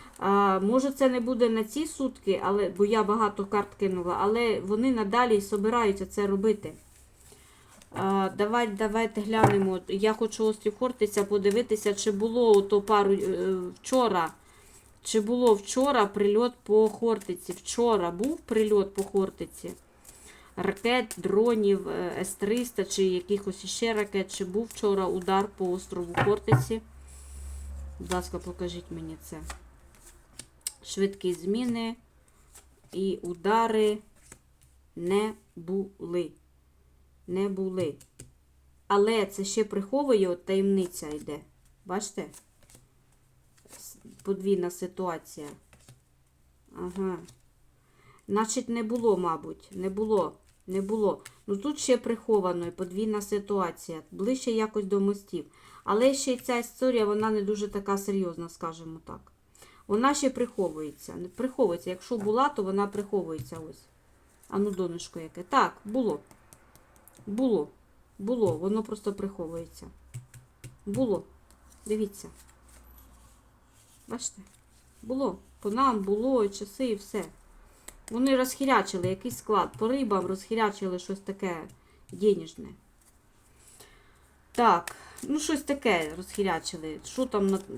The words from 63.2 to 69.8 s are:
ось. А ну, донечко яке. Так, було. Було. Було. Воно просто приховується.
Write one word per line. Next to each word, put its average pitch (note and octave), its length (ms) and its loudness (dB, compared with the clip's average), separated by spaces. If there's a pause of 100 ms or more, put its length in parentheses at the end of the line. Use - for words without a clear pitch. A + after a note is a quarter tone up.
ось. - 120 -20 (640)
А G3 120 -2
ну, G3+ 120 2
донечко E3+ 480 -6
яке. E3 240 -12
Так, A#3 300 2 (120)
було. G#3 340 0 (1080)
Було. G#3 400 0 (520)
Було. G3+ 380 0
Воно G3+ 260 -2
просто G#3 300 -8
приховується. E3+ 720 -10 (1000)